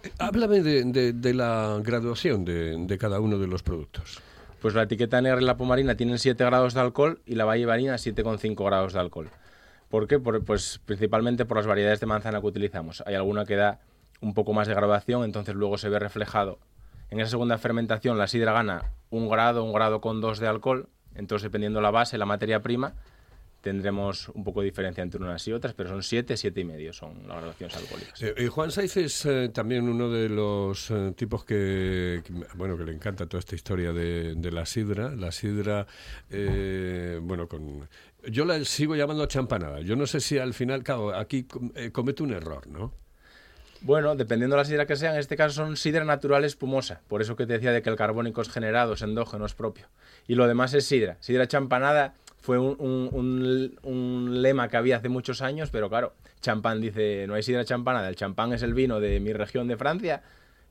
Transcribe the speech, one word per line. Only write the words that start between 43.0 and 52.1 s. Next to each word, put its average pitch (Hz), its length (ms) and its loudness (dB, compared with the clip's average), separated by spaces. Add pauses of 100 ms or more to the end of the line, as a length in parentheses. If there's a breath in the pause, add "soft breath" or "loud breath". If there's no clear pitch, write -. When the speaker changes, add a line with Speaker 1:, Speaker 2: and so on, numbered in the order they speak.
Speaker 2:
Bueno, 147 320 4
dependiendo 120 400 2
de 143 60 6
la 143 40 0
sidra 147 200 0
que 147 100 0
sea, 156 180 0
en 151 60 0
este 143 160 -4
caso 147 200 2
son 156 200 -4
sidra 156 300 0
natural 143 400 4
espumosa, 135 640 -4
por 104 140 -2
eso 113 140 -2
que 117 120 -2
te 120 60 0
decía 120 180 2
de 117 100 2
que 113 80 -2
el 113 60 0
carbónico 113 460 0
es 107 80 -6
generado, 117 440 0
es 101 80 -6
endógeno, 107 440 -4
es - 100 -8
propio. 110 320 -8 (400 soft breath)
Y 120 80 2
lo 123 120 8
demás 127 280 4
es 139 100 4
sidra. 107 340 2
Sidra 127 280 2
champanada 139 640 2 (280 loud breath)